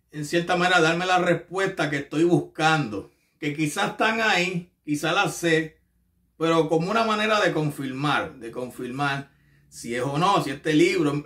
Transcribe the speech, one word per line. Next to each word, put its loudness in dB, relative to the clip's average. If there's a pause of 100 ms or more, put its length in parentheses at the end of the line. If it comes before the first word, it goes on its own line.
(100)
en -10
cierta 0
manera, 4
darme 2
la 4
respuesta 0
que -2
estoy -2
buscando. 0 (260)
Que -4
quizás -2
están 0
ahí, 0 (120)
quizás -2
las 0
sé, 0 (580)
pero 2
como 0
una 2
manera 0
de 2
confirmar, -2
de -12
confirmar -6 (380)
si -10
es -4
o -4
no, 2
si -6
este -4
libro 4
en, -4